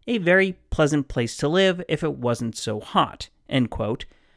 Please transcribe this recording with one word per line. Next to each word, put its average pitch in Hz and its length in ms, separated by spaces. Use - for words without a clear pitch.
"a 233 120
very 185 360
pleasant 147 380
place 120 300
to 147 120
live 180 400
if 156 140
it 147 100
wasn't 120 420
so 107 240
hot," - 500
end 123 220
quote, 110 340